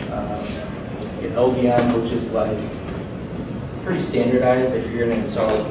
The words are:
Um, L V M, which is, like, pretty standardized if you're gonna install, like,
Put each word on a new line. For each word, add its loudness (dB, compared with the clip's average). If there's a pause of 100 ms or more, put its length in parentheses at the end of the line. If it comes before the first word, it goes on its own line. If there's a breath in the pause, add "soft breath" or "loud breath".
(120)
Um, -4 (920)
L 6
V 2
M, 4
which -2
is, -2
like, 0 (1300)
pretty 0
standardized 4
if -2
you're 2
gonna 2
install, 0
like, 2